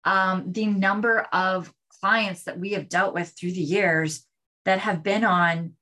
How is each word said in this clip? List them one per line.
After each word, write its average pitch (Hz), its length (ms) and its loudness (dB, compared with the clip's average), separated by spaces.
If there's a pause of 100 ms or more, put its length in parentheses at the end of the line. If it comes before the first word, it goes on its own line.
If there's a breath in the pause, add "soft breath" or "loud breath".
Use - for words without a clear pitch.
Um, 185 480 0
the 214 140 -2
number 208 540 2 (120)
of 185 400 0 (280)
clients 202 440 0
that - 140 -8
we 196 140 -6
have 165 160 -6
dealt 185 260 0
with 170 220 -6
through 180 160 -6
the 180 80 -6
years 160 640 0 (400)
that 190 160 2
have 190 220 -2
been 208 220 2
on 170 560 2